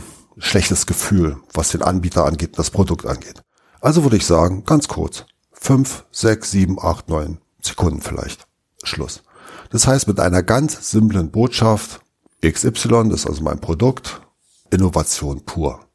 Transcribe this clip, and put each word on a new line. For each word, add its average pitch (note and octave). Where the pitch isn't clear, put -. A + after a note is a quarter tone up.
schlechtes -
Gefühl, D#2+
was D#2+
den E2
Anbieter F2
angeht, E2
das D#2
Produkt F#2
angeht. -
Also D#3
würde A#2
ich -
sagen, F2
ganz D3+
kurz, -
fünf, -
sechs, A2
sieben, F#2+
acht, E2+
neun D#2
Sekunden D2+
vielleicht. -
Schluss. -
Das A2+
heißt, C3+
mit G2
einer F2+
ganz C3
simplen G#2
Botschaft, A2+
X D#2+
Y, A#2
das F2
ist -
also D#2
mein D2
Produkt, -
Innovation D#2
pur. D2+